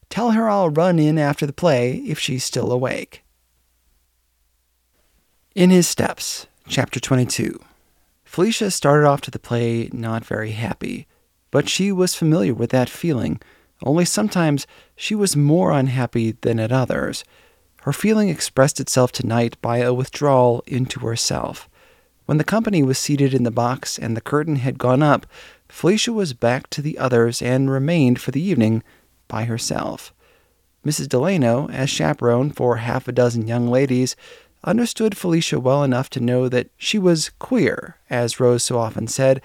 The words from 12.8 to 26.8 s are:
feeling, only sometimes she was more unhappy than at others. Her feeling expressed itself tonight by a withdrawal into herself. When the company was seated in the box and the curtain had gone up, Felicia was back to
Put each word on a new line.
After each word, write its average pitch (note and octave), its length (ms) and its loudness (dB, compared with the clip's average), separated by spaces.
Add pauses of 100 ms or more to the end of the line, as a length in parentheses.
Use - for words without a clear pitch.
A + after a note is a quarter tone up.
feeling, D#3+ 500 -4 (420)
only D#3+ 220 2
sometimes E3+ 640 0 (300)
she - 180 -6
was G3 220 0
more D3 340 4
unhappy B2 680 0
than A2+ 180 0
at A2 140 -2
others. - 500 -2 (580)
Her C#3+ 120 -4
feeling G#3+ 340 2
expressed C#3+ 540 0
itself B2+ 320 2
tonight A#2 480 -2
by A#2+ 160 -2
a B2 160 2
withdrawal B2+ 720 2
into B2+ 320 -4
herself. - 680 -6 (560)
When D3 120 0
the D3+ 60 2
company G3+ 400 2
was C3 140 2
seated C#3 360 0
in B2+ 100 2
the A#2 60 0
box A#2+ 480 -2
and A2+ 180 -4
the A2+ 60 -6
curtain D3+ 360 -2
had B2+ 200 -2
gone B2+ 240 2
up, D3 240 4 (440)
Felicia G#3+ 420 0
was G3 220 -2
back A#2+ 380 -2
to D3+ 100 -8